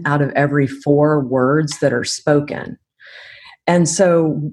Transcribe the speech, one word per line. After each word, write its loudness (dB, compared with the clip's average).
out 0
of -2
every 0
four 0
words 0
that 0
are -2
spoken. -4
And 4
so 2